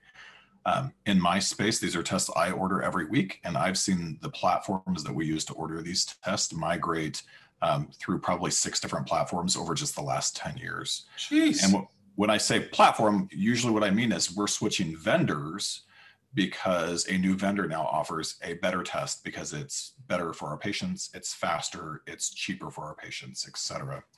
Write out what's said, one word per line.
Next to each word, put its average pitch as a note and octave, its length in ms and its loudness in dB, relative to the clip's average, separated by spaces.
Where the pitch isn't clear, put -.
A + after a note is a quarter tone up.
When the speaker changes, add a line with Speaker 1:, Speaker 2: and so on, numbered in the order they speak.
Speaker 1:
Um, C3 260 0
in G2 140 6
my F2+ 180 4
space, - 400 0
these F2 160 -2
are E2+ 80 0
tests - 320 0
I E2+ 160 2
order F#2 320 0
every E2+ 220 0
week, F#3+ 400 0
and E2 120 0
I've F#2 220 2
seen E2+ 440 0
the D2+ 80 -6
platforms F#2 720 0
that D2+ 100 -6
we D#2 120 0
use D#2 180 0
to - 80 -10
order D#2+ 300 -6
these F2 220 0
tests - 280 -2
migrate, D#2+ 680 -2
um, D2+ 280 2
through - 180 0
probably F2 320 0
six - 300 0
different D#2 260 -4
platforms E2+ 500 0
over E2 160 -2
just D2 220 -2
the - 80 -6
last C2+ 320 -2
ten - 220 -8
years. - 500 -6
Speaker 2:
Jeez. D4+ 460 4
Speaker 1:
And F#3+ 120 8
w-, - 140 0
when G#2 140 4
I G#2+ 80 6
say A2+ 200 4
platform, G#2+ 720 6
usually A#2 420 2
what G#2+ 120 4
I G2+ 60 4
mean A2+ 200 4
is F2 240 0
we're G2+ 140 2
switching F2 480 0
vendors F#2+ 840 0
because F2 760 0
a F#2 80 2
new F#2+ 200 4
vendor G2 320 0
now D#2+ 160 -2
offers D#2 580 -2
a E2+ 120 -6
better F2+ 280 -2
test D2 400 -6
because - 300 -8
it's - 420 -8
better F2 240 -2
for D#2 160 -8
our D2+ 100 -6
patients, F#2 560 -4
it's - 180 -8
faster, E2 760 -4
it's - 260 -6
cheaper - 380 -6
for D#2 140 -10
our D#2 100 -12
patients, - 500 -10
et - 100 -14
cetera. - 460 -6